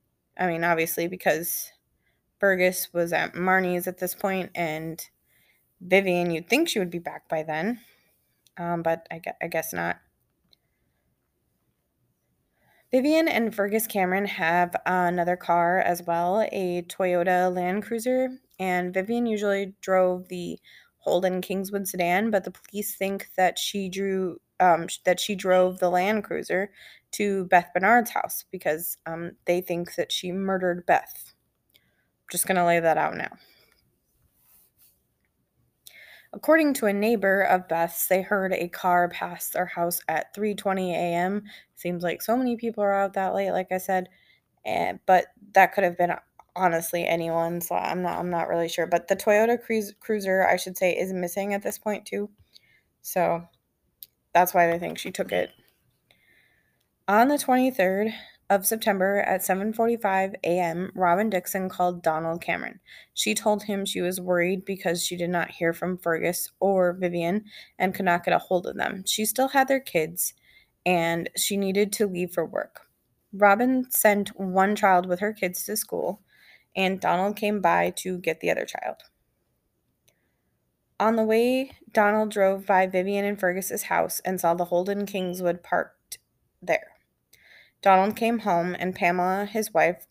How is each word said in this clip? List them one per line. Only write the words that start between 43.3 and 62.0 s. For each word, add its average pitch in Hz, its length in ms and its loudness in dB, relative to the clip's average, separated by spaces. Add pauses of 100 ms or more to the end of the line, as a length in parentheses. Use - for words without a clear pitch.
late, 196 180 -2
like 185 200 -4
I 185 80 -2
said, 185 300 -2 (540)
and, 185 440 -4
but 185 200 6 (260)
that 190 200 6
could 196 120 2
have 175 120 -2
been 175 160 2 (420)
honestly 170 520 0
anyone, 170 540 0
so - 120 -6
I'm 180 300 -2
not, 170 160 -2
I'm 180 100 -4
not 170 200 -2
really 170 200 0
sure. 165 160 -2
But 175 220 -2
the 196 80 0
Toyota 220 440 2
Cruis-, 214 400 -4
Cruiser, 190 460 0
I 180 120 4
should 185 200 -10
say, 180 140 2
is 190 220 -2
missing 196 420 -4
at 202 80 -6
this 196 160 -6
point 202 260 -6
too, 202 240 -6 (720)
so 170 440 0 (840)
that's 175 220 4
why 170 160 6
they 170 80 0
think 165 220 -8
she - 100 -8
took - 220 -6
it. - 200 0 (1600)
On 220 200 6
the 285 120 4
twenty-third 220 760 2 (380)
of 196 140 4
September 202 600 2
at 185 180 0
seven 196 300 0
forty-five 208 720 0
A 175 160 2
M, 175 360 -2
Robin 185 340 2
Dixon 190 400 -4
called 180 340 -2